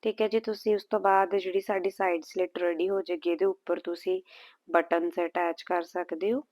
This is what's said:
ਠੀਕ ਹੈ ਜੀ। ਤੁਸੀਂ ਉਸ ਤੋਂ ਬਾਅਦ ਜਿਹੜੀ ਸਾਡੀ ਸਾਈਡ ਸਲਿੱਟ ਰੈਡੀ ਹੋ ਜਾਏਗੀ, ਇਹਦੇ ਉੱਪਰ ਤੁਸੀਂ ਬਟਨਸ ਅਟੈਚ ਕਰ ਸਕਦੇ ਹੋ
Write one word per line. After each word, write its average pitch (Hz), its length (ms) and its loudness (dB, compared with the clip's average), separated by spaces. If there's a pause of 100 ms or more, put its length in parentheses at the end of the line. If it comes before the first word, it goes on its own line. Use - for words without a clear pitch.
ਠੀਕ 220 180 -2
ਹੈ 220 60 2
ਜੀ। 220 120 0
ਤੁਸੀਂ 214 360 -2
ਉਸ 196 100 -4
ਤੋਂ 214 140 0
ਬਾਅਦ 196 360 4
ਜਿਹੜੀ 185 260 0
ਸਾਡੀ 196 280 -2
ਸਾਈਡ 180 360 0
ਸਲਿੱਟ 180 320 -4
ਰੈਡੀ 175 320 0
ਹੋ 196 120 0
ਜਾਏਗੀ, 175 300 -4
ਇਹਦੇ 170 140 0
ਉੱਪਰ 175 360 -2
ਤੁਸੀਂ 185 380 -4 (500)
ਬਟਨਸ 170 500 2
ਅਟੈਚ 170 440 -2
ਕਰ 175 220 -2
ਸਕਦੇ 180 480 -4
ਹੋ 285 180 -4